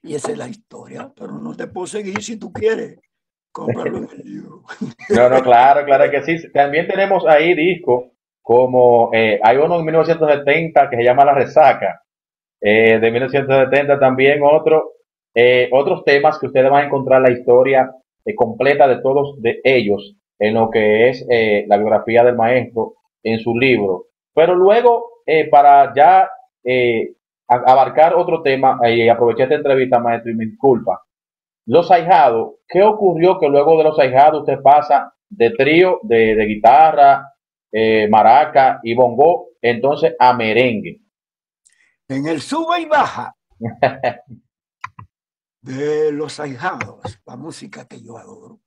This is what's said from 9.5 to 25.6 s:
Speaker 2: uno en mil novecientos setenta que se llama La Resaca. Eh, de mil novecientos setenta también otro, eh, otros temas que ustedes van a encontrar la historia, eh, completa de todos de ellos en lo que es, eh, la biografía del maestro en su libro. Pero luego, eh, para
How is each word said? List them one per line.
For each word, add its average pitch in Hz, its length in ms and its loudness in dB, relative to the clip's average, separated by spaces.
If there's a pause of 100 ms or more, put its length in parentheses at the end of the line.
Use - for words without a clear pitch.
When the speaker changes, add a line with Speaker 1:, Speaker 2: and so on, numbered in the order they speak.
Speaker 2:
uno 165 200 0
en 165 60 -6
mil 156 100 -6
novecientos 160 360 0
setenta 147 580 0
que 123 80 -8
se 117 80 -2
llama 127 200 2
La 143 100 2
Resaca. 131 680 0 (580)
Eh, 110 380 2
de 113 120 0
mil 120 100 -4
novecientos 131 360 -2
setenta 139 420 0
también 135 440 2
otro, 151 500 2 (420)
eh, 123 380 2
otros 143 320 -2
temas 143 340 2
que - 80 -8
ustedes 131 240 0
van 143 140 2
a - 20 -6
encontrar 131 340 0
la 127 100 2
historia, 127 600 0 (340)
eh, 104 100 -8
completa 131 540 0
de 123 140 -2
todos 139 400 -4
de 113 200 -4
ellos 101 540 -2 (220)
en 107 160 -2
lo 113 160 -2
que 110 400 2
es, 131 180 -12
eh, 110 400 0
la 101 80 2
biografía 110 480 0
del 123 120 2
maestro 113 580 -4 (280)
en 110 180 -4
su 113 160 -6
libro. 107 500 -2 (280)
Pero 170 200 2
luego, 226 720 0
eh, 147 220 -2
para 143 460 4